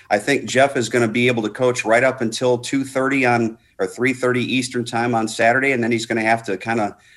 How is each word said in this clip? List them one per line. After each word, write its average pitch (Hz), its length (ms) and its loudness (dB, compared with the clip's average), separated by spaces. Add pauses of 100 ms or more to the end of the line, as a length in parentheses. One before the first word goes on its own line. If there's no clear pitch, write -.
I 104 100 2
think 139 260 0
Jeff 135 320 2
is 117 100 -2
gonna 120 220 2
be 123 180 0
able 117 160 0
to 107 60 -2
coach 123 340 0
right 117 200 4
up 127 180 0
until 123 360 0
two 135 280 -2
thirty 135 400 0
on, 117 320 0 (200)
or 95 100 -2
three 120 260 -2
thirty 123 300 0
Eastern 123 400 -2
time 120 320 -2
on 110 120 0
Saturday, 123 440 2
and 120 100 0
then 117 100 0
he's 117 140 -2
gonna 113 160 -2
have 117 220 2
to 95 140 -4
kinda 107 400 -4 (200)